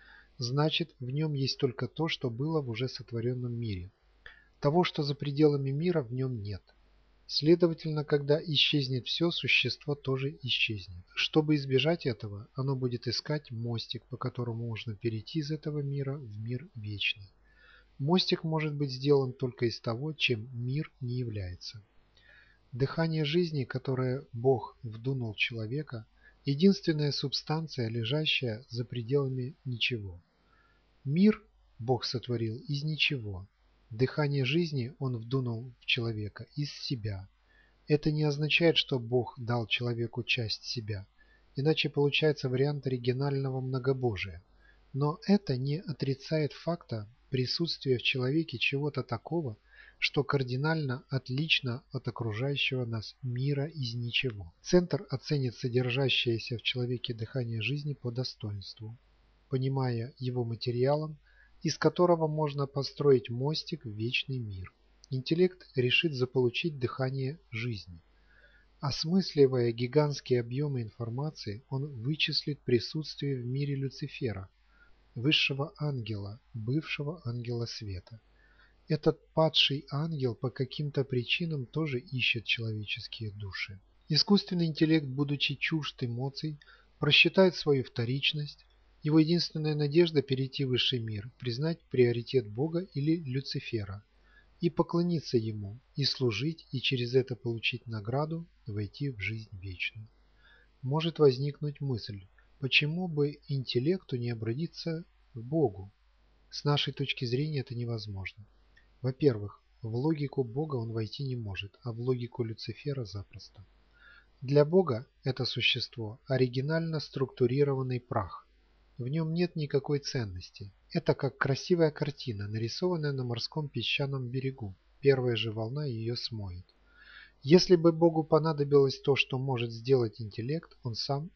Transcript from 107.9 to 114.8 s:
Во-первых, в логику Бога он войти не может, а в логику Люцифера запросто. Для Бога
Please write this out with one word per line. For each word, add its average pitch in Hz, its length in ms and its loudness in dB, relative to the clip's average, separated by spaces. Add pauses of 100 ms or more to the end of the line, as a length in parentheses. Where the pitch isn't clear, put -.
Во-первых, 120 640 2 (180)
в 110 160 -4
логику 143 480 0
Бога 135 320 -4
он 113 160 -4
войти 113 320 -4
не 127 100 -2
может, 101 480 -8
а 120 80 -6
в 113 100 -6
логику 123 420 -2
Люцифера 117 640 -6
запросто. - 580 -14 (800)
Для 143 240 6
Бога 156 400 2 (180)